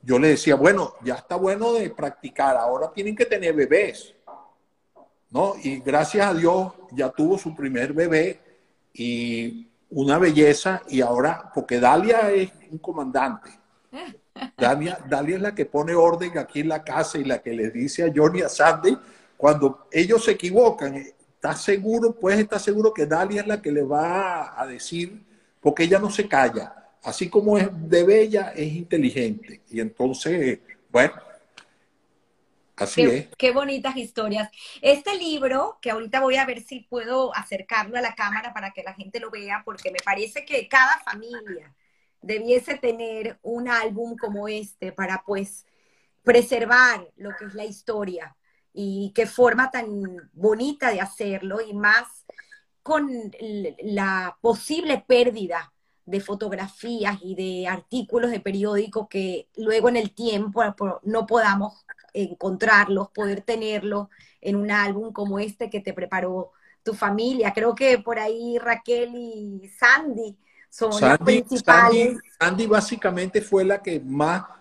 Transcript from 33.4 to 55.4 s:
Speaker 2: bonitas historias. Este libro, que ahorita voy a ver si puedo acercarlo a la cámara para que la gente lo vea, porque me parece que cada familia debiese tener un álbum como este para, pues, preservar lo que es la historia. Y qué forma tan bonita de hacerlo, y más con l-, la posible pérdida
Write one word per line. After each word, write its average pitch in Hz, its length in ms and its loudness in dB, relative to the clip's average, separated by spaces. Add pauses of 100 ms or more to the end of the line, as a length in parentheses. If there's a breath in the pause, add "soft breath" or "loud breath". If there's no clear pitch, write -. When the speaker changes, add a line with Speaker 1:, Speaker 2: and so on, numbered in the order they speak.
Speaker 2:
bonitas 269 440 -4
historias. 214 540 -6 (320 loud breath)
Este 285 340 4
libro, 302 640 -2
que 233 120 -4
ahorita 226 280 -2
voy 262 160 2
a 269 80 2
ver 247 160 -8
si 254 200 -16
puedo 240 540 -4
acercarlo 208 640 -6
a 247 60 -2
la 226 140 -4
cámara 214 360 -6
para 196 200 -12
que 190 100 -16
la 190 120 -12
gente 196 260 -12
lo 226 100 -14
vea, 202 340 -8
porque 190 280 -10
me 180 120 -6
parece 214 400 -4
que 262 240 -4
cada 269 360 2
familia 214 680 -14 (480)
debiese 240 560 -2
tener 226 680 -6
un 240 260 -8
álbum 233 480 -4
como 208 320 -8
este 208 420 -10
para, 190 340 -6
pues, 196 420 -8 (580)
preservar 240 920 4
lo 202 220 -14
que 208 60 -16
es 196 100 -16
la 208 100 -10
historia. 202 720 -8 (380)
Y 196 400 -6
qué 226 120 0
forma 247 440 2
tan 202 600 -10
bonita 233 580 0
de 190 100 -2
hacerlo, 196 600 -6
y 214 140 -10
más 208 520 0 (560 loud breath)
con 294 260 0 (300)
l-, 208 440 -8
la 190 580 -4
posible 277 680 -2
pérdida 220 640 0 (320)